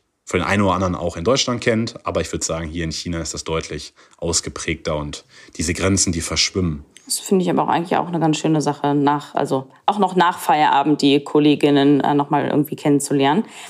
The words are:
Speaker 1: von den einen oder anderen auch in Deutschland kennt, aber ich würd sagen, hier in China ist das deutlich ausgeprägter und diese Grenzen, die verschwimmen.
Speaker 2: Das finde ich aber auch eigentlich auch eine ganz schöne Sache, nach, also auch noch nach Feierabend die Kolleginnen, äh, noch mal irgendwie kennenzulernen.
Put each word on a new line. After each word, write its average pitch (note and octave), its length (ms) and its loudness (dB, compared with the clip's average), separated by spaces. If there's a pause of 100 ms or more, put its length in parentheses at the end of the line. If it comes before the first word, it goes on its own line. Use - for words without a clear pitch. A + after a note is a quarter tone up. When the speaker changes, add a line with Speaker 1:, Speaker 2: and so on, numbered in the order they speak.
(240)
Speaker 1:
von - 160 -2
den D#2 80 -2
einen G2+ 140 2
oder F#2+ 140 2
anderen F#2 180 0
auch F2 240 -4
in E2 60 -6
Deutschland A#2+ 380 0
kennt, A2+ 440 -2
aber F2 160 -2
ich - 100 -8
würd E2 120 -6
sagen, E2 240 -6
hier E2+ 160 -8
in D#2+ 80 -6
China E2 280 -6
ist D#2 140 -8
das E2+ 100 -10
deutlich D#2+ 520 -8 (220)
ausgeprägter D#2+ 800 -4
und D2 300 -8 (300)
diese E2 180 -4
Grenzen, F#2 380 0
die E2 100 -4
verschwimmen. E2 640 -4 (200)
Speaker 2:
Das - 140 -6
finde F#3 240 0
ich F3 60 -2
aber D#3+ 140 0
auch - 60 -2
eigentlich E3+ 280 0
auch - 100 -4
eine F3 120 -4
ganz D#3 180 2
schöne D#3+ 240 0
Sache, C#3+ 320 -2
nach, C#3+ 400 0
also C3+ 380 -2 (160)
auch G3+ 100 2
noch F3+ 180 2
nach F3+ 220 2
Feierabend D3 640 4
die C#3+ 220 4
Kolleginnen, C#3+ 800 4
äh, D3 120 2
noch C#3+ 160 0
mal C#3 160 0
irgendwie D3 300 0
kennenzulernen. C#3+ 720 2 (240)